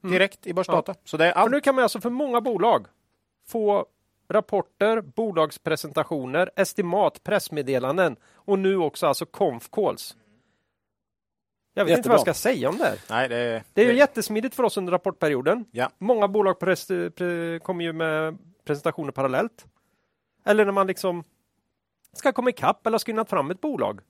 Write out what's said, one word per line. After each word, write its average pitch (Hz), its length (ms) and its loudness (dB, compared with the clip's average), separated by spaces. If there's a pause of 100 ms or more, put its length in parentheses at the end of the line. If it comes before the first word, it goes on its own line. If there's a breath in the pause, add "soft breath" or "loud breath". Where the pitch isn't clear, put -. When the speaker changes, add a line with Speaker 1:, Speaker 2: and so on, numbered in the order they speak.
Speaker 1:
Mm. 180 100 -2
Speaker 2:
Direkt 196 340 0
i 175 60 -8
Börsdata. 175 420 0
Speaker 1:
Ja. - 100 -20
Speaker 2:
Så - 120 -8
det 160 80 4
är 175 60 4
Speaker 1:
För - 80 2
Speaker 2:
allt. 226 120 4
Speaker 1:
nu 285 100 2
kan 277 140 2
man 254 80 4
alltså 214 180 0
för 233 80 -4
många 247 320 -2
bolag 214 440 2 (640)
få 208 380 0 (440)
rapporter, 208 720 0
bolagspresentationer, 156 1500 -2
estimat, 185 680 0
pressmeddelanden 143 920 -2 (200 soft breath)
och 196 240 -2
nu 190 180 2
också 160 300 0
alltså 143 180 0
conf 139 460 -4
calls. 165 440 -4 (1600)
Jag 202 120 2
vet 165 120 4
inte 247 120 -2
vad - 40 8
jag 196 60 8
Speaker 3:
Jättebra. 143 140 2
Speaker 1:
ska - 160 0
säga 135 200 0
om 202 80 -4
det 320 80 -2
här. 101 120 0 (120)
Speaker 2:
Nej, 123 200 0
det 117 80 -4
är, 117 260 -4 (100)
Speaker 1:
Det 202 80 2
är 240 40 8
ju 240 60 4
Speaker 2:
det 240 60 4
Speaker 1:
jättesmidigt 226 580 0
för 262 80 0
oss 214 140 0
under 180 140 -4
rapportperioden. 175 800 0
Speaker 2:
Ja. 120 260 -2
Speaker 1:
Många 214 300 0
bolag 196 320 0
pres-, 175 500 -2
pre-, 170 500 -6
kommer 170 240 -6
ju 165 100 -4
med 160 440 -2 (280)
presentationer 151 460 -4
parallellt. 135 540 -2 (800)
Eller 208 200 6
när 202 60 0
man 196 160 2
liksom 180 360 -4 (880)
ska - 180 -2
komma 247 180 0
ikapp 220 380 -2
eller 220 80 0
ha 202 40 0
skinnat 220 300 -4
fram 156 220 -2
ett 185 100 -8
bolag. 117 380 -4 (100)